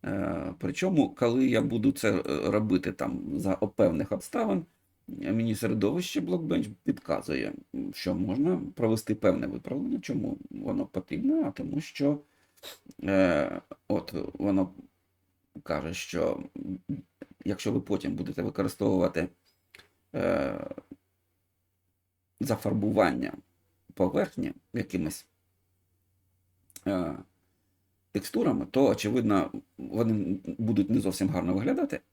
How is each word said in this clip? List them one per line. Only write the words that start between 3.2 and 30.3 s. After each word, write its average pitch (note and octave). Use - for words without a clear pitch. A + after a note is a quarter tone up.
за F#2+
певних -
обставин, G3
мені A2+
середовище A#2
Blockbench E3
підказує, -
що F2+
можна A2+
провести A2
певне G#2
виправлення. -
Чому -
воно -
потрібно? D4
А D4
тому D#3
що, D3
е, F2
от -
воно F#2+
каже, D#2
що -
якщо G2+
ви A2+
потім F#2
будете -
використовувати, F2+
е, F2
зафарбування G#2
поверхні -
якимись, F#2+
е, F2+
текстурами, B2
то, C3
очевидно, G#2
вони G#2